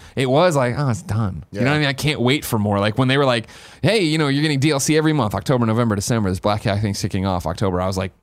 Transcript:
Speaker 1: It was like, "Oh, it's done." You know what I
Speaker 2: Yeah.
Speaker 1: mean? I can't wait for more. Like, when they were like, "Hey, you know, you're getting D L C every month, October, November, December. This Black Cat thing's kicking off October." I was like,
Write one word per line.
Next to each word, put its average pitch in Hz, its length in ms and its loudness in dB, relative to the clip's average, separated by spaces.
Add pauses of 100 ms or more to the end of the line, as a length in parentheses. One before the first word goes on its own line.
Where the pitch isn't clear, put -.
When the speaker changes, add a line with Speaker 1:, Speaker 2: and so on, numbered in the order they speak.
(140)
Speaker 1:
It 131 140 -2
was 156 280 4
like, 123 200 0
"Oh, 139 140 -2
it's 113 100 -2
done." 101 420 -4 (100)
You 98 80 -6
know 123 60 2
what 135 40 2
I 151 40 2
Speaker 2:
Yeah. 151 60 0
Speaker 1:
mean? 147 80 0
I 139 60 -2
can't 139 260 -2
wait 135 240 0
for 117 140 -2
more. 104 220 0
Like, 104 180 0
when 131 100 2
they 131 80 2
were 143 80 2
like, 120 220 0 (340)
"Hey, 202 220 2
you 156 160 0
know, 151 100 2
you're 139 140 0
getting 147 180 0
D 151 120 2
L 139 80 0
C 151 180 0
every 156 160 2
month, 107 200 0
October, 120 300 0
November, 113 300 2
December. 104 340 -2
This 92 120 -2
Black 104 220 0
Cat 101 200 -2
thing's 98 180 -2
kicking 95 240 -4
off 90 220 -2
October." 90 340 -2
I 92 60 -2
was 95 100 -2
like, 95 160 -4 (100)